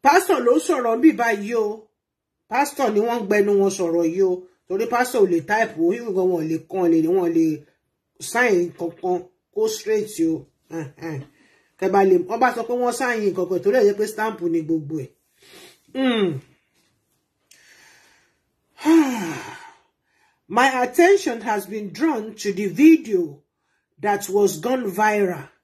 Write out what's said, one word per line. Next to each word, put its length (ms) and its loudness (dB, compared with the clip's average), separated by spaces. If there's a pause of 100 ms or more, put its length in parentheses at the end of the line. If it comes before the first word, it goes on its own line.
Pastor 400 2
ló 160 2
sọ̀rọ̀ 440 -2
bí 140 8
báyìí 400 -4
o. 320 -4 (640)
Pastor 420 -2
ni 80 2
wọ́n 220 -2
ń 60 -8
gbẹnu 240 2 (100)
wọn 80 2
sọ̀rọ̀ 400 0
yìí 160 0
o. 220 -4 (200)
Torí 220 -2
pastor 320 0
ò 80 4
lè 160 0
type 320 -2
o. 160 2
Even 220 -6
gan 160 0
wọn 100 -2
ò 80 -4
lè 80 -4 (120)
kàn 220 -2
lè, 140 4
wọn 240 0
ò 80 -4
lè 100 2 (720)
sign 540 0
kankan. 460 -4 (340)
Go 140 -2
straight 420 -4 (160)
o. 220 -4 (240)
Eh, 160 -10 (100)
eh. 220 -10 (600)
Kẹ́ 100 0
bá 120 4
lè, 140 6
wọ́n 220 -2
bá 140 4
sọ 100 -6
pé 100 -6
wọ́n 200 -2
sáyìn 320 -4
nǹkan 240 -2
kan, 120 -2
torí 180 2
ẹ̀ 80 4
jẹ́ 120 2
pé 80 0
stamp 340 -6
ni 200 -2
gbogbo 380 -4
ẹ̀. 100 -12 (840)
Hmm. 380 0 (2500)
<sighs> 640 2 (1000)
My 180 2 (140)
attention 600 2
has 240 -4
been 260 -10
drawn 320 -2 (120)
to 160 -6
the 160 -4
video 540 4 (800)
that 300 -2
was 300 2
gone 320 -2
viral 560 -2 (160)